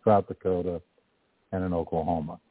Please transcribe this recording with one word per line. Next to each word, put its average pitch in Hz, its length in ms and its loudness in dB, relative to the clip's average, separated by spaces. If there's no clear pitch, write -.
South 101 240 4
Dakota, 90 520 -2
and 92 140 -2
in 90 80 -2
Oklahoma. 82 680 -4